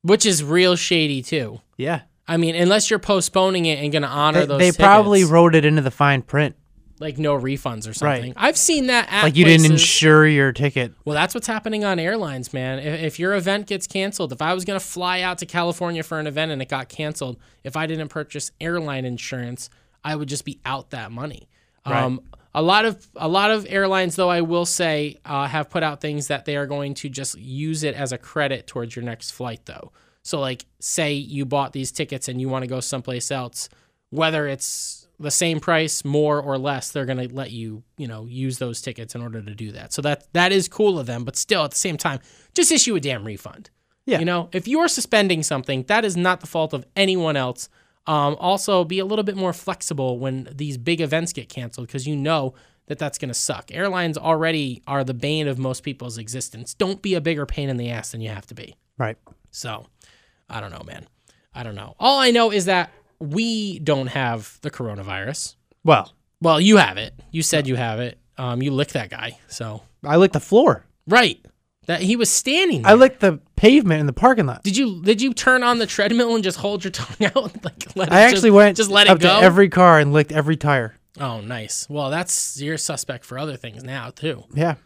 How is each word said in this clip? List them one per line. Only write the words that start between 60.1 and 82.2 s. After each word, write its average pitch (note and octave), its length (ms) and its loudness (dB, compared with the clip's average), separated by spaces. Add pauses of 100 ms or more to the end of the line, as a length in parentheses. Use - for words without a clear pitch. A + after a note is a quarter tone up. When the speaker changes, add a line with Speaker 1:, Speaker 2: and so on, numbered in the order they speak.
Speaker 1:
I A2+ 120 -12
don't G#2 100 -14
know, D#3 160 -18
man. - 200 -20 (460)
I B2 100 -14
don't G#2+ 120 -12
know. G2+ 240 -16
All C4+ 200 4
I B3+ 120 6
know A#3 200 4
is G3 140 0
that F3+ 260 0 (280)
we G3+ 600 -4
don't C#3 280 0
have A#2+ 540 -6
the D3+ 100 -10
coronavirus. G2+ 840 -10 (280)
Speaker 2:
Well. C#3 300 4 (280)
Speaker 1:
Well, D#3+ 200 4
you G#3 160 6
have G2 200 4
it. G#2+ 160 -10 (180)
You D#3+ 120 -4
said D3 240 0
you B2+ 80 -2
have A#2 240 -4
it. B2 180 -8 (200)
Um, B2 260 -6
you C#3 80 -2
licked C#3 220 -4
that A2+ 160 -6
guy, A2+ 280 -12 (120)
so. A2 320 -12 (240)
Speaker 2:
I D3 100 0
licked F#3 180 6
the D3 60 -4
floor. A3+ 460 2 (200)
Speaker 1:
Right. G3+ 400 2 (420)
That E3+ 140 -2
he G3 140 2
was A3+ 140 0
standing C#4+ 560 0
Speaker 2:
I G3 40 8
Speaker 1:
there. A3 80 10
Speaker 2:
licked C4 220 8
the F3 200 4 (160)
pavement G#3 440 6
in D3 60 0
the C#3 80 0
parking A3+ 320 4
lot. B2+ 180 -6
Speaker 1:
Did G3+ 140 -2
you, G3+ 260 -2
did G#3 180 4
you C4 120 0
turn B3+ 300 2
on A#3+ 160 2
the A3 80 0
treadmill A#3 480 0
and A3 80 0
just F#3 160 -4
hold G3+ 240 -6
your F#3+ 80 -6
tongue - 360 -4
<laughs> - 80 -2
out? B3 300 -4
Like, - 300 -12
let F#3+ 120 -2
it E3 60 2
Speaker 2:
I G3+ 120 10
Speaker 1:
just, B3+ 100 6
Speaker 2:
actually A3+ 160 6
went G3+ 260 10
Speaker 1:
just G#3+ 140 0
let G3+ 160 4
it - 20 6
Speaker 2:
up F3+ 100 8
to F3 80 6
Speaker 1:
go? G3 120 6
Speaker 2:
every F#3 300 8
car F3 300 8
and C#3+ 140 2
licked D3+ 180 4
every D#3 240 0
tire. C3+ 400 -2 (240)
Speaker 1:
Oh, A#2+ 220 -8
nice. A2 480 -10
Well, C#3+ 220 -4
that's, E3 500 -4